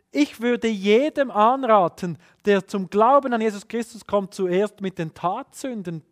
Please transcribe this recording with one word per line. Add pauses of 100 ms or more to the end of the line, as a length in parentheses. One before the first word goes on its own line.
(140)
Ich
würde
jedem
anraten, (260)
der
zum
Glauben
an
Jesus
Christus
kommt,
zuerst
mit
den
Tatsünden